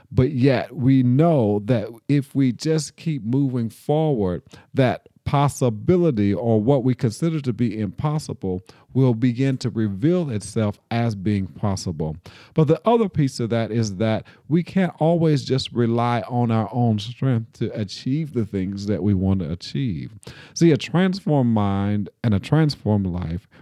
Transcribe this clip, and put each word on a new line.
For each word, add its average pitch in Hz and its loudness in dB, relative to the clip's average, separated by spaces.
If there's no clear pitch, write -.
but 131 2
yet 123 0
we 131 4
know 123 4
that 113 0
if 139 0
we 131 2
just 151 -4
keep 143 -6
moving 123 -2
forward, 139 -2
that 120 0
possibility, 127 2
or 113 2
what 123 2
we 127 2
consider 160 -2
to 127 -4
be 110 -2
impossible, 104 -6
will 127 2
begin 127 0
to 120 -4
reveal 113 0
itself 107 -4
as 117 -2
being 98 -2
possible. 82 -4
But 156 2
the 160 2
other 226 4
piece 135 -2
of 117 -2
that 113 -2
is 107 -2
that 110 -2
we 165 2
can't 185 0
always 160 2
just 127 -2
rely 117 2
on 120 0
our 113 2
own 120 2
strength 117 -2
to 117 -6
achieve 131 -6
the 117 -2
things 98 -6
that 95 -2
we 101 2
want 95 2
to 76 -6
achieve. 87 -6
See, 165 4
a 120 4
transformed 156 0
mind 101 0
and 110 2
a 95 4
transformed 113 0
life 87 -6